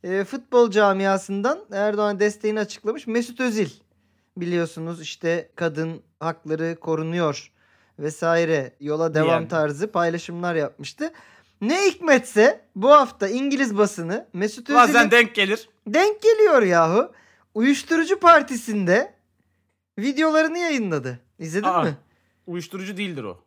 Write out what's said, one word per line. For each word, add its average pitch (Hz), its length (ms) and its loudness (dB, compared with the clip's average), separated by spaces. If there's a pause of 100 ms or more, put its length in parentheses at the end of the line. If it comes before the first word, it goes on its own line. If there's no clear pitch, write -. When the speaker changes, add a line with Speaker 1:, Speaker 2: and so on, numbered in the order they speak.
Speaker 1:
Ee, 190 200 -4
futbol 240 480 0
camiasından 196 880 0 (120)
Erdoğan 208 480 -2
desteğini 208 400 -2
açıklamış. 214 480 -8
Mesut 240 320 -4
Özil 220 300 -2 (680)
biliyorsunuz 170 640 -6
işte 165 540 -6
kadın 160 460 -6 (180)
hakları 165 600 -6
korunuyor 160 720 -4 (480)
vesaire, 160 800 -2
yola 156 340 -4
devam 156 160 2
Speaker 2:
Yani. 165 180 0
Speaker 1:
tarzı 156 440 -4
paylaşımlar 175 640 -4
yapmıştı. 156 560 -8 (500)
Ne 339 240 0
hikmetse 269 800 2 (100)
bu 226 160 2
hafta 254 360 4
İngiliz 254 500 -2
basını 202 560 -2
Mesut 208 360 -6
Özil'in 285 140 0
Speaker 2:
Bazen 233 280 4
denk 233 240 4
gelir. 202 340 -2 (180)
Speaker 1:
Denk 392 340 0
geliyor 427 400 6
yahu. 180 500 2 (420)
Uyuşturucu 320 680 0
partisinde 240 960 2 (840)
videolarını 311 580 0
yayınladı. 180 640 -4 (200)
İzledin 170 280 -6
Speaker 2:
Aa, 180 160 0
Speaker 1:
mi? 151 140 -4 (500)
Speaker 2:
uyuşturucu 185 500 -10
değildir 175 260 -8
o. 95 240 -12